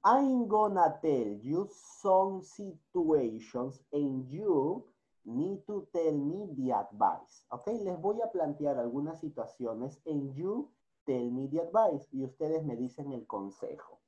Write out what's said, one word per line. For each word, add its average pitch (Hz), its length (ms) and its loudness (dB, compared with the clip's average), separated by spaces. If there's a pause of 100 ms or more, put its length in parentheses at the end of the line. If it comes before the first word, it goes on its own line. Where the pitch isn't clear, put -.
I'm 254 420 6
gonna 202 560 4
tell 117 400 2
you 170 260 -2 (320)
some 190 420 4
situations 139 1400 -2 (100)
and 139 380 -2
you 175 540 2 (420)
need 156 400 -2
to 202 280 -6
tell 165 180 2
me 156 340 -2 (120)
the 127 140 0
advice. - 800 -2
Okay, - 180 -8 (140)
les 180 160 -2
voy 208 220 0
a 226 100 -2
plantear 147 480 0
algunas 143 420 -4
situaciones 120 840 -6
and 139 320 -4
you 208 320 -4 (380)
tell 123 240 0
me 131 180 -4
the 160 140 -2
advice. 170 500 2
Y 135 120 -4
ustedes 156 420 -2
me 123 100 -4
dicen 127 380 -8
el 113 120 -10
consejo. - 800 -10